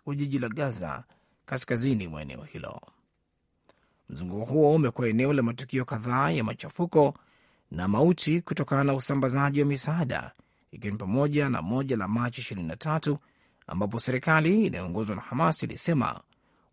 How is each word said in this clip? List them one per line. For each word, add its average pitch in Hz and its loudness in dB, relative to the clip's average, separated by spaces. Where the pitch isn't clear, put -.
wa 143 -4
jiji 139 -2
la 123 -2
Gaza, 107 -4
kaskazini 120 0
mwa 78 -8
eneo 69 -10
hilo. - -12
Mzunguko 90 -8
huo 147 6
umekuwa 123 2
eneo 123 4
la 139 4
matukio 123 -2
kadhaa 123 0
ya 147 0
machafuko 147 2
na 90 -4
mauti 156 4
kutokana 143 0
na 139 2
usambazaji 139 0
wa 143 4
misaada, 143 -2
ikiwa 104 -6
ni 107 -6
pamoja 139 0
na 110 0
moja 127 -2
la 98 -2
Machi 120 -2
ishirini 95 -8
na - -6
tatu, 156 -2
ambapo 104 -4
serikali 160 2
inayoongozwa 95 -4
na 101 -8
Hamas 156 0
ilisema - -2